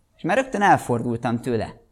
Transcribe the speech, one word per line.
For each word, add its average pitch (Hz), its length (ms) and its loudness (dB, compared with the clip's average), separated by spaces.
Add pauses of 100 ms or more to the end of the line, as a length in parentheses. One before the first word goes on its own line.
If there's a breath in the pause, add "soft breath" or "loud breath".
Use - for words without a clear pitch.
(180)
És - 60 -20
már 165 140 2
rögtön 180 240 -2
elfordultam 120 800 2
tőle, 113 400 -4 (100)